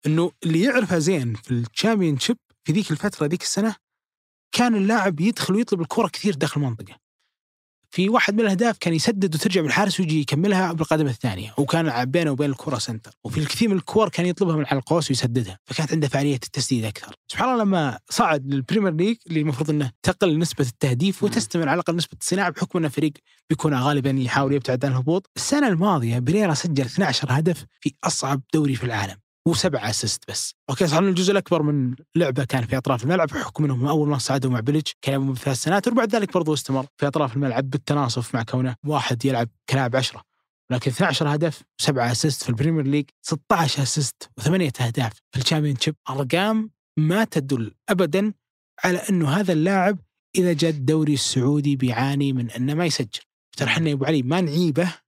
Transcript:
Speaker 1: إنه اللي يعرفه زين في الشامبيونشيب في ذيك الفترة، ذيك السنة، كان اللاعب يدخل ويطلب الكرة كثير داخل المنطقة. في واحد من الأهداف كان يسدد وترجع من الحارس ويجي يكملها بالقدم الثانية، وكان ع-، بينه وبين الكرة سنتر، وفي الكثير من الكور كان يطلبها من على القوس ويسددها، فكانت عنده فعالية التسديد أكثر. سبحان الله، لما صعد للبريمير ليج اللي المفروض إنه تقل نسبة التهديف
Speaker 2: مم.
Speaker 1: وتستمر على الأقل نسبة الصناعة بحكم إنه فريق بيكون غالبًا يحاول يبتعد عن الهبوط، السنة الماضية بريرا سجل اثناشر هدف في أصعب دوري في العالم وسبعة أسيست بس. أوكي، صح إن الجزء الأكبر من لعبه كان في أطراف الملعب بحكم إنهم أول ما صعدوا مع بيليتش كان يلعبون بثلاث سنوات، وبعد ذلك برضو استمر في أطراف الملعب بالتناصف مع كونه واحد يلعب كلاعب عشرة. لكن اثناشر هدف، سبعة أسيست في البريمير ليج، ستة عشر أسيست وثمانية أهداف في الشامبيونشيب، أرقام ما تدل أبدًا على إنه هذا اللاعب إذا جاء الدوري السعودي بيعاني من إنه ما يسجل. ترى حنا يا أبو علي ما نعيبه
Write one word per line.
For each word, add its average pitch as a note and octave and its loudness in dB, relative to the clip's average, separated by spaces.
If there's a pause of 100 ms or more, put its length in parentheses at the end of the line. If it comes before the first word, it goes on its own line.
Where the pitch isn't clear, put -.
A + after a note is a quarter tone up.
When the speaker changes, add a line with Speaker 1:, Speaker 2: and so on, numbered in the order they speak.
Speaker 1:
إنه E3 2 (120)
اللي E3 2
يعرفه A3 2
زين D3 0
في - -10
الشامبيونشيب D#3 0 (280)
في - 0
ذيك G3 0
الفترة، D#3 -2
ذيك D#3 -2
السنة، G#3 -2 (800)
كان A#3+ 4
اللاعب G3 2
يدخل F#3+ 0
ويطلب G#3 0
الكرة G3+ 0
كثير - -2
داخل D3 -2
المنطقة. B2 -6 (880)
في F#3 0
واحد G#3+ 2
من A3 2
الأهداف G#3+ 2
كان E3 0
يسدد F#3+ 0
وترجع F#3 0
من D#3 0
الحارس F#3 0
ويجي D#3 0
يكملها F3+ 0
بالقدم D#3 0
الثانية، G#2+ -4
وكان D#3+ 0
ع-، - -2
بينه D3+ 0
وبين C#3 -2
الكرة C3+ -6
سنتر، - -8 (140)
وفي B2+ -4
الكثير F#3 0
من G3 2
الكور G#3 2
كان E3+ -2
يطلبها F3 0
من D3 0
على C#3 0
القوس D#3+ 0
ويسددها، A#2+ -2
فكانت D3 -4
عنده D#3 0
فعالية C#3+ 0
التسديد B2 -2
أكثر. - -10 (120)
سبحان - -2
الله، A#3+ 2
لما D#3+ 2 (120)
صعد E3 2
للبريمير E3 0
ليج F#3+ 0 (100)
اللي E3 -2
المفروض D3+ 0
إنه D3 0 (100)
تقل F3 2
نسبة D#3 0
التهديف C3 0
Speaker 2:
مم. G3+ 2
Speaker 1:
وتستمر F3 -2
على C#3 2
الأقل E3+ -2
نسبة - -6
الصناعة F#3 0
بحكم F#3 -4
إنه D#3+ 0
فريق D3 -2 (380)
بيكون D3+ 0
غالبًا C3+ 2
يحاول C3+ 0
يبتعد C3+ 0
عن C#3 0
الهبوط، C#3+ 0
السنة C#4+ 0
الماضية D#3 2
بريرا D#3+ 2
سجل C#3 0
اثناشر C#3+ -2
هدف D#3+ 0 (140)
في - -4 (100)
أصعب C3+ -2 (120)
دوري D3 4
في A#2+ -6
العالم G2+ -4 (320)
وسبعة C#3+ 0
أسيست - -4
بس. - -6 (160)
أوكي، D#3 2
صح D3+ 2
إن F#3+ 4
الجزء F#3 2
الأكبر F3+ 2
من C#3 0 (220)
لعبه C#3+ 2
كان B2 -2
في C3+ -2
أطراف B2 -2
الملعب E3 2
بحكم D#3 -4
إنهم C3 0
أول D3+ 2
ما D3 0
صعدوا C3+ 0
مع B2 0
بيليتش D3 -2
كان C3+ -2
يلعبون C3+ 0
بثلاث B2+ -2
سنوات، F#3+ 0
وبعد A3+ 0
ذلك G#3+ 0
برضو D#3 2
استمر C3+ -2 (100)
في C#3+ -2
أطراف C#3 0
الملعب C3+ -2
بالتناصف C3 -2
مع A#2+ 0
كونه B2+ -2 (100)
واحد B2+ -2
يلعب B2 2 (220)
كلاعب C3 2
عشرة. - -2 (480)
لكن B2+ 0
اثناشر D3 0
هدف، D3+ -2 (160)
سبعة B2 0
أسيست C3+ 0
في - -8
البريمير C#3 0
ليج، C#3+ 2 (180)
ستة - -2
عشر D3 0
أسيست - -4
وثمانية D#3+ 0
أهداف A#2+ -2 (180)
في - -4
الشامبيونشيب، D3 0 (140)
أرقام F#3 -2 (260)
ما E3+ 2
تدل C3+ -4 (140)
أبدًا F#3+ 0 (520)
على F#3 0
إنه F3 0
هذا F3+ 2
اللاعب F#3 2 (380)
إذا F3+ 4
جاء E3 2
الدوري D3+ 2
السعودي C#3 2
بيعاني C3+ 0
من B2 -2
إنه B2+ -2
ما E3+ 0
يسجل. C#3+ -4 (360)
ترى C#3 -2
حنا D#3+ 0
يا D3 0
أبو C3+ -2
علي D3 2
ما D3 0
نعيبه E3 0 (140)